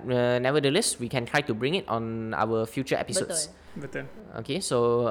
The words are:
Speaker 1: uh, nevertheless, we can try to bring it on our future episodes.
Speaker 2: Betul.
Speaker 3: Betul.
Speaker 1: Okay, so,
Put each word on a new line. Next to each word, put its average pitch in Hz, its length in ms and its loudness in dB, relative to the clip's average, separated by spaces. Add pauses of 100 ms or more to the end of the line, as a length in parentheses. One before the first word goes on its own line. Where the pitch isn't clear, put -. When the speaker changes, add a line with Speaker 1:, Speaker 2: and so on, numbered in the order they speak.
Speaker 1:
uh, 123 320 4
nevertheless, 139 600 2
we 120 80 -4
can 123 160 0
try 147 180 0
to - 80 -2
bring 123 240 0
it - 140 -2
on 113 480 -2
our 113 320 2
future 135 260 -2
episodes. - 560 -2 (240)
Speaker 2:
Betul. 139 300 -8
Speaker 3:
Betul. - 0 - (340)
Speaker 1:
Okay, 135 220 -4
so, 120 500 4